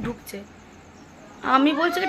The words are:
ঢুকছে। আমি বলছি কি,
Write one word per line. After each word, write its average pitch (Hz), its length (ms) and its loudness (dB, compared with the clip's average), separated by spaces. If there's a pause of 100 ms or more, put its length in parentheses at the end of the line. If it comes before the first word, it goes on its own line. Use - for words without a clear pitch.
ঢুকছে। 220 400 -10 (1000)
আমি 269 300 4
বলছি 349 280 0
কি, 370 80 -2